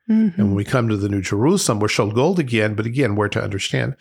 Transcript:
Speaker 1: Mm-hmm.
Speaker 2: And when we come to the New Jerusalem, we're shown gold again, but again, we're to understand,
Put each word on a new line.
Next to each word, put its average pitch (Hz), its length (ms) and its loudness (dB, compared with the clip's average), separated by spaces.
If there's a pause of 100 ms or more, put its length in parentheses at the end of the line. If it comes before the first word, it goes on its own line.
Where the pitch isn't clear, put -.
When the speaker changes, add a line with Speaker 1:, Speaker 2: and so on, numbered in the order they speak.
Speaker 1:
Mm-hmm. 220 300 2
Speaker 2:
And 147 100 4
when 98 60 0
we 101 100 0
come 120 240 0
to 107 80 0
the 101 120 -2
New 101 120 -2
Jerusalem, 120 580 0
we're 104 100 0
shown 104 220 0
gold 151 280 2
again, 113 360 0
but 107 100 -2
again, 117 300 -2
we're 104 140 0
to 113 140 -4
understand, 117 580 -4